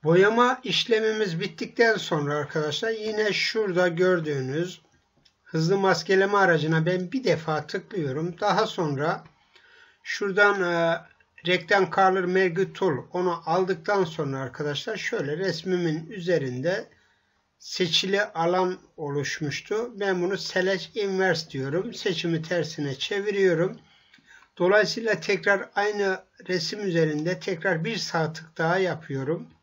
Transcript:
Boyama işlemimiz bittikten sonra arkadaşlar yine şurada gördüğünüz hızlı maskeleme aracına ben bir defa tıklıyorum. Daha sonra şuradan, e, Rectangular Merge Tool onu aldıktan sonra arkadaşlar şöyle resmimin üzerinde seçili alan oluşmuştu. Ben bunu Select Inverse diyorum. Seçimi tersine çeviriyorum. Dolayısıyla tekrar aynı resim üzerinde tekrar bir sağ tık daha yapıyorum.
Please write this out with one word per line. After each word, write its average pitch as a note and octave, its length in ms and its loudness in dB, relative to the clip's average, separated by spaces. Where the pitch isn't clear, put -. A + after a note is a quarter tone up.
Boyama A3 600 6
işlemimiz G#3+ 760 0
bittikten A3+ 580 0
sonra D3 380 -2
arkadaşlar D3+ 540 -2
yine G#3+ 440 -2
şurada F3+ 540 0
gördüğünüz E3 960 0
hızlı E3 340 0
maskeleme G3 600 2
aracına D#3+ 480 4
ben F3+ 260 -2
bir C4 120 -4
defa D#3+ 440 -2
tıklıyorum. E3+ 720 -6
Daha G#3 280 2
sonra D#3+ 560 -2
şuradan, G3+ 580 2
e, E3+ 400 2
Rectangular F#3 760 2
Merge F3+ 500 0
Tool F3+ 200 0
onu F3+ 320 -2
aldıktan F#3 580 0
sonra C#3+ 360 -4
arkadaşlar D3 580 -6
şöyle D#3 400 -4
resmimin E3+ 680 -2
üzerinde E3+ 840 -2
seçili F#3+ 640 0
alan F3+ 560 0
oluşmuştu. D#3+ 1000 -4
Ben F#3+ 220 0
bunu F#3 160 0
Select F#3 580 -2
Inverse F#3+ 540 0
diyorum. D3+ 440 -4
Seçimi E3 480 -2
tersine D#3+ 540 -4
çeviriyorum. G3 840 0
Dolayısıyla G3+ 640 2
tekrar G3 560 0
aynı G3+ 480 0
resim G3 380 -4
üzerinde E3 520 0
tekrar E3+ 440 -2
bir A3 140 -4
sağ D#3+ 360 -2
tık - 240 -16
daha E3+ 200 2
yapıyorum. C#3 720 -2